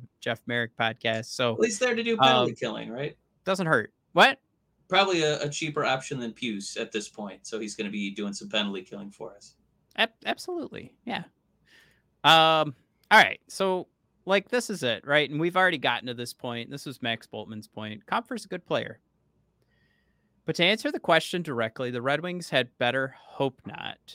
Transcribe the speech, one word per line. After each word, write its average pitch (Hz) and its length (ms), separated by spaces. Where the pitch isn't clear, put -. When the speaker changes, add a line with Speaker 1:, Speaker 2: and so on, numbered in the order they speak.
Speaker 1:
Jeff - 280
Merrick 120 300
podcast. 113 500
So, 120 260
Speaker 2:
At 113 80
least 220 180
there 247 160
to 226 80
do 226 140
penalty 127 340
Speaker 1:
um, - 40
Speaker 2:
killing, 113 340
right? 135 260
Speaker 1:
doesn't 185 220
hurt. 131 260
What? 247 260
Speaker 2:
Probably 185 340
a, 151 180
a 147 80
cheaper 147 360
option 135 340
than 113 140
Puce 104 420
at 113 160
this 104 160
point, 98 400
so 113 100
he's 107 180
gonna 104 140
be 101 220
doing 101 220
some 101 160
penalty 101 320
killing 101 300
for 104 220
us. - 220
Speaker 1:
Ab-, 226 160
absolutely, - 680
yeah. 226 180
Um, 160 500
all 208 140
right, - 240
so, 185 400
like, 196 240
this 247 200
is 185 140
it, 117 240
right? 143 220
And 147 100
we've 175 180
already 180 200
gotten 123 300
to 123 60
this 120 200
point. 117 360
This 139 160
was 139 160
Max 117 240
Bultman's 107 440
point. 107 360
Compher's 226 380
a - 60
good 180 160
player. - 340
But 160 100
to 170 100
answer 226 260
the 320 80
question 170 440
directly, 123 480
the 123 100
Red 143 200
Wings 175 280
had 127 300
better 131 400
hope - 480
not, - 320